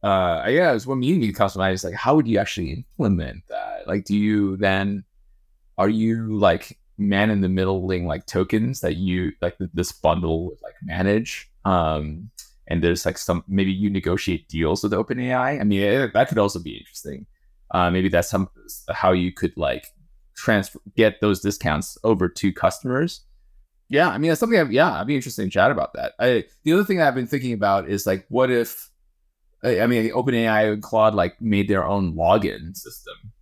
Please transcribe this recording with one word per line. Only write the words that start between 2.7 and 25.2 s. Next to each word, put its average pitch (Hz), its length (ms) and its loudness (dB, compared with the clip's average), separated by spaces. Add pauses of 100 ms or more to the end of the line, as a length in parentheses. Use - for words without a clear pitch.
implement 85 500 0
that? 50 400 -10
Like, 98 160 -4
do 101 100 -2
you 104 440 0
then, 98 460 0 (760)
are 95 100 4
you, 110 500 0
like, 92 400 2 (200)
man 101 320 2
in 101 100 2
the 95 80 2
middling, 92 580 0
like, 78 200 -4
tokens 110 540 0
that 85 160 -2
you, 90 440 -2
like, 87 160 -4
th-, 90 160 -6
this 85 180 -4
bundle 82 580 0
would, 76 140 -14
like, - 200 -18
manage? 98 680 -2 (140)
Um, 80 640 0 (380)
and 85 180 -2
there's, 87 220 0
like, 82 100 -4
some, 87 320 -4
maybe 98 240 0
you 98 160 -2
negotiate 92 600 -2
deals 80 340 0
with 104 100 0
Open 107 260 -2
A 127 140 -4
I. 127 260 -2
I 104 60 -4
mean, 101 180 2
eh, 113 300 2
that 110 160 2
could 113 100 -2
also 101 220 0
be 73 160 -12
interesting. - 500 -16 (440)
Uh, 87 200 2
maybe 92 180 2
that's 85 220 2
some, 98 180 -2 (420)
how 92 220 2
you 90 180 0
could, - 260 -6
like, 67 280 -4 (500)
transfer, - 460 -2 (160)
get 107 240 4
those 104 200 2
discounts 78 600 -4
over 107 240 2
to 95 240 -2
customers. 131 760 -4 (680)
Yeah, 156 180 4
I 98 80 -4
mean, 151 140 0
that's 156 100 0
something 226 180 4
I've, 139 140 2
yeah, 127 280 2
I'd 104 60 -6
be 143 80 0
interested 127 280 -4